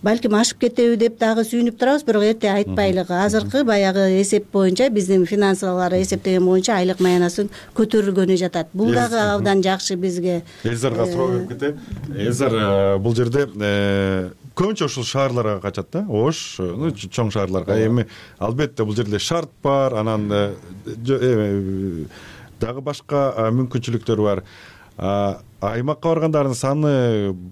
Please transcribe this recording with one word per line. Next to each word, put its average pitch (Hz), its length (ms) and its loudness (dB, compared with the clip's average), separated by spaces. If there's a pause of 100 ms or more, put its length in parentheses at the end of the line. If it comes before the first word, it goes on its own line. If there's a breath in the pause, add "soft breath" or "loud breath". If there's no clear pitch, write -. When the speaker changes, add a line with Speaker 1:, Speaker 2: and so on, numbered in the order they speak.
Speaker 1:
Балким 220 320 2
ашып 220 240 2
кетеби 240 380 2
деп 226 220 0
дагы 220 220 2
сүйүнүп 233 380 0
турабыз, 285 260 2
бирок 214 180 2
эрте 220 260 2
айтпайлык. 190 600 0
Speaker 2:
Мгм. 180 160 0
Speaker 1:
Азыркы 208 400 0
баягы 196 560 2
эсеп 202 320 0
боюнча, 196 380 2
биздин 190 340 2
финансылар 185 720 0
эсептеген 185 500 0
боюнча 185 320 2
айлык 185 240 0
маянасы 180 480 2 (260 loud breath)
көтөрүлгөнү 196 640 2
жатат. 170 380 -2
Бул 208 140 0
Speaker 2:
Элиз-, 240 60 2 (140)
Speaker 1:
дагы 226 80 -2
Speaker 2:
мгм. 208 200 0
Speaker 1:
абдан 196 260 2
жакшы 190 340 0
бизге. 175 460 -2 (220 loud breath)
Speaker 2:
Элизарга 117 400 -2
Speaker 1:
Э, 117 80 -4
Speaker 2:
суроо - 180 0
берип 123 180 -2
кетейин. 139 300 -6 (360 loud breath)
Элизар, 120 400 0
э, 98 440 2
бул 113 160 0
жерде, 123 340 0 (100)
э, 98 720 0 (260)
көбүнчө 196 300 -2
ушул 127 200 -4
шаарларга 120 560 -2
качат 98 320 -6
да, 190 140 -4
Ош, 131 520 -2
э, 90 180 -4
ну, 151 140 -2
ч-, 104 180 -10
чоң 110 240 -2
шаарларга. 95 400 -2
Speaker 1:
Ооба. 110 140 2
Speaker 2:
Эми 117 200 2 (320 loud breath)
албетте 120 460 -2
бул 107 100 -4
жерде 104 240 -2
шарт 160 300 -2 (140)
бар, 135 320 2
анан, 107 360 -2
э, 101 200 0 (560)
жо-, 131 160 2
э, 98 840 0 (560 loud breath)
дагы 123 220 -6
башка, 143 520 -2
э, 110 160 0
мүмкүнчүлүктөр 117 720 0
бар. 101 200 0 (560 loud breath)
А, 98 400 -2 (240)
аймакка 123 520 -4
баргандардын 151 400 0
саны 127 800 0 (180)